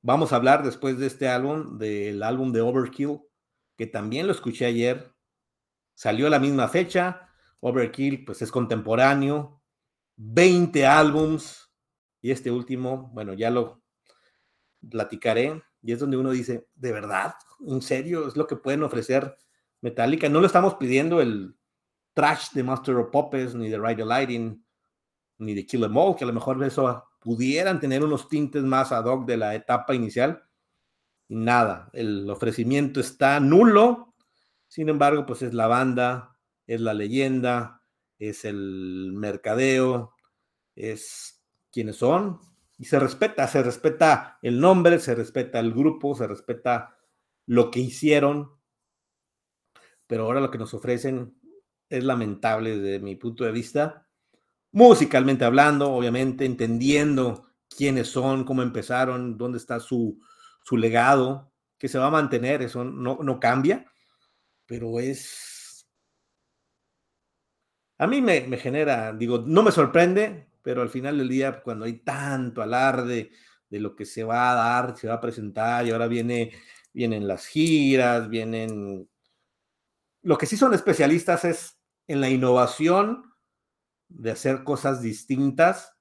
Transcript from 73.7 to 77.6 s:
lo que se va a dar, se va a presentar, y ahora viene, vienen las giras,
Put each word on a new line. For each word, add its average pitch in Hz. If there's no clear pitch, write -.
lo 104
que 101
se 113
va 120
a 123
dar, 120
se 110
va 117
a 113
presentar, 113
y 113
ahora 117
viene, 117
vienen 110
las 92
giras, 135